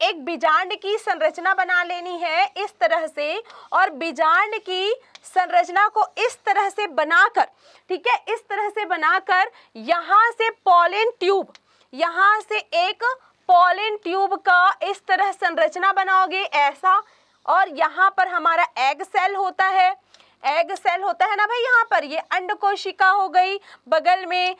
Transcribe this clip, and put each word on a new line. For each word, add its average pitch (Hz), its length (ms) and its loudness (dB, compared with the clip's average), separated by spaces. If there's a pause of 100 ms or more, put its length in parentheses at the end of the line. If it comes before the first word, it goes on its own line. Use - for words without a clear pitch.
एक 330 240 -2
बीजांड 330 480 0
की 403 240 -6
संरचना 349 560 -2
बना 359 300 0
लेनी 349 340 -8
है 349 400 -2
इस 392 220 -8
तरह 330 280 0
से, 311 360 -6 (300)
और 370 180 4
बीजांड 330 680 -2
की 381 340 -4 (320)
संरचना 349 600 0
को 427 180 0 (120)
इस 453 280 -2
तरह 403 240 0
से 415 200 -6
बनाकर, 330 580 2 (420)
ठीक 370 180 -6
है, 480 220 -2
इस 453 200 -6
तरह 415 200 -4
से 415 160 -6
बनाकर 370 680 0 (260)
यहाँ 339 540 2
से 453 180 -2
पॉलन 381 680 2
ट्यूब, 370 340 0 (400)
यहाँ 339 480 2
से 427 160 -6
एक 370 460 -4 (460)
पॉलन 370 540 4
ट्यूब 381 360 -2
का 359 340 4 (100)
इस 381 240 -6
तरह 392 240 0
संरचना 349 640 -2
बनाओगे 381 480 0
ऐसा, 302 600 0 (440)
और 370 240 2
यहाँ 320 480 0
पर 370 100 2
हमारा 339 380 0 (140)
एग 277 240 -2
सेल 392 320 -2
होता 381 320 0
है, 370 220 4 (580)
एग 320 260 -2
सेल 359 300 -2
होता 370 220 0
है 427 100 -2
ना 415 100 0
भाई, 466 140 -2
यहाँ 480 320 2
पर 359 120 2
ये 285 140 -8
अंड 359 380 -4
कोशिका 392 540 0
हो 392 200 2
गई, 370 280 0 (300)
बगल 339 380 2
में 359 340 -2